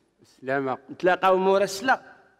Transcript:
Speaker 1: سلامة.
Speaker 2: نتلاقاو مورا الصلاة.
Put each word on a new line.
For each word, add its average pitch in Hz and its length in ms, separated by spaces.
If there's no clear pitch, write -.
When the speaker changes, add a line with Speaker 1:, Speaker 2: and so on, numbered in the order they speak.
Speaker 1:
سلامة. 131 560
Speaker 2:
نتلاقاو 185 460
مورا 190 280
الصلاة. 254 380